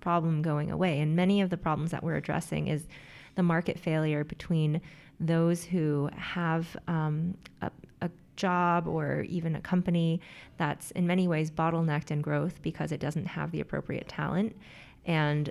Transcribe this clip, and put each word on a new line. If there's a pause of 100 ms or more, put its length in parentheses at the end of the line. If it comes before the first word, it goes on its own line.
problem
going
away.
And
many
of
the
problems
that
we're
addressing
is (480)
the
market
failure
between (360)
those
who
have, (140)
um, (260)
a, (300)
a (280)
job
or
even
a
company (360)
that's
in
many
ways
bottlenecked
in
growth
because
it
doesn't
have
the
appropriate
talent. (500)
And